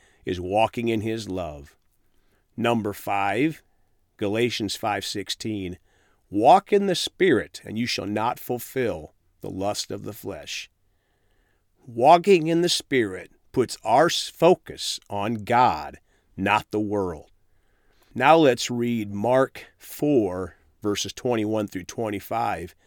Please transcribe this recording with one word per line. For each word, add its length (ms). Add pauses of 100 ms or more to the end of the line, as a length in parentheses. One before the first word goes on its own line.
(260)
is 160
walking 460
in 140
his 280
love. 460 (800)
Number 360
five, 680 (560)
Galatians 600
five 260
sixteen. 760 (520)
Walk 420
in 140
the 100
Spirit, 720
and 120
you 80
shall 200
not 340
fulfill 760 (280)
the 80
lust 420
of 120
the 100
flesh. 560 (1160)
Walking 640
in 140
the 80
Spirit 640 (200)
puts 320
our 220
s-, 240
focus 800
on 340
God, 560 (380)
not 340
the 80
world. 500 (840)
Now 240
let's 340
read 420
Mark 520 (120)
four, 800 (260)
verses 300
twenty-one 560
through 160
twenty-five 880 (140)